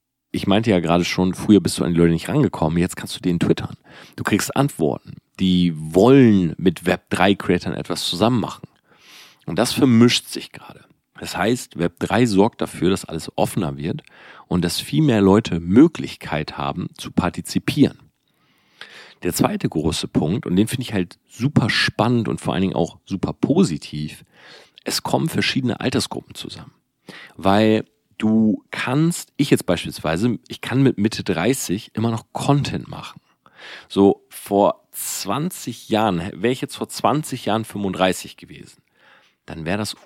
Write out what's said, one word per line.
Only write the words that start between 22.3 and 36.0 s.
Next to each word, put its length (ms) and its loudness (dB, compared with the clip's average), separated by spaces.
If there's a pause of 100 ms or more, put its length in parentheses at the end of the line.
vor 140 -4
allen 80 0
Dingen 120 0
auch 300 -2
super 300 -4
positiv, 880 -2 (600)
es 180 -6
kommen 260 0
verschiedene 520 -2
Altersgruppen 540 -4
zusammen. 380 -16 (640)
Weil 480 2 (320)
du 540 2
kannst, 640 -2
ich 140 0
jetzt 160 4
beispielsweise, 720 -2 (100)
ich 140 -16
kann 200 0
mit 140 4
Mitte 260 -2
dreißig 680 -2
immer 180 -2
noch 220 -8
Content 560 -2
machen. 320 -16 (720)
So 400 4
vor 600 0
zwanzig 1000 -8
Jahren, 300 2 (120)